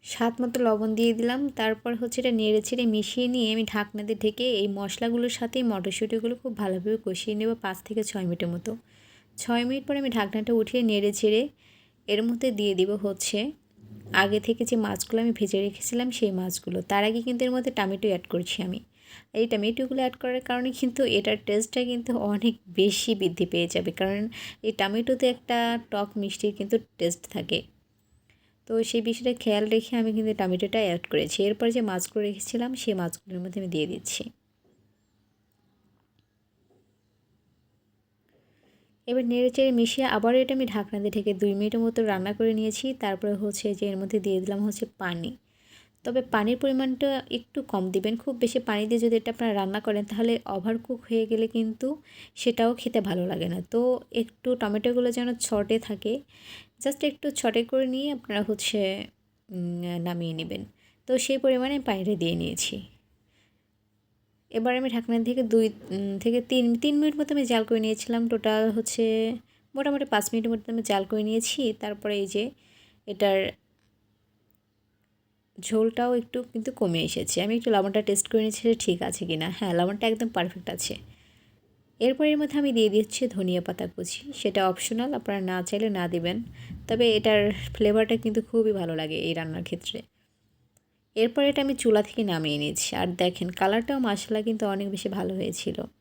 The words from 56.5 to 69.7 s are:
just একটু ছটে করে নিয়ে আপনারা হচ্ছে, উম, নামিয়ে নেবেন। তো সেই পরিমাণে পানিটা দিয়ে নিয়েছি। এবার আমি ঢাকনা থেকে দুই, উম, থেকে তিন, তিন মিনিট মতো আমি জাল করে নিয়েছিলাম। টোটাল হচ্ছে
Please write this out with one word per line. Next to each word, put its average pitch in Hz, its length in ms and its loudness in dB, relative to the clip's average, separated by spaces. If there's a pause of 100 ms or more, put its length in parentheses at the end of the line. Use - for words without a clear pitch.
just 285 280 -2
একটু 285 200 -4
ছটে 233 340 0
করে 262 220 0
নিয়ে 269 260 -2
আপনারা 214 360 -4
হচ্ছে, 202 580 -2 (420)
উম, 175 340 -6 (240)
নামিয়ে 170 280 -4
নেবেন। 165 280 -6 (440)
তো 254 120 2
সেই 269 200 0
পরিমাণে 262 420 2
পানিটা 202 340 0
দিয়ে 170 200 0
নিয়েছি। 170 420 -4 (1700)
এবার 226 260 0
আমি 262 140 0
ঢাকনা 233 340 0
থেকে 247 180 0
দুই, 226 240 4 (240)
উম, 196 280 -2
থেকে 233 220 2
তিন, 247 240 2 (120)
তিন 294 240 2
মিনিট 302 160 2
মতো 294 180 -2
আমি 285 120 2
জাল 226 220 2
করে 226 120 2
নিয়েছিলাম। 226 480 0
টোটাল 220 420 2
হচ্ছে 226 340 0 (720)